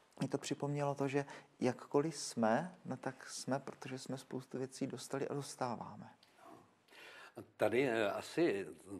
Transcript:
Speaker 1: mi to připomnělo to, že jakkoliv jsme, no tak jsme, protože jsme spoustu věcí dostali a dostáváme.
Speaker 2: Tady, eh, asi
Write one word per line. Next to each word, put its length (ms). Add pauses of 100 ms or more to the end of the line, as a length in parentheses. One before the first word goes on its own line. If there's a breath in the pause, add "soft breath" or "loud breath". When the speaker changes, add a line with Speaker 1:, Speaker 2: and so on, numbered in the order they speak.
(220)
Speaker 1:
mi 60
to 100
připomnělo 560
to, 140
že 160 (360 loud breath)
jakkoliv 560
jsme, 680
no 120
tak 300
jsme, 320
protože 400
jsme 200
spoustu 400
věcí 280
dostali 420
a 60
dostáváme. 760 (1500 loud breath)
Speaker 2:
Tady, 320
eh, 220
asi 560 (340)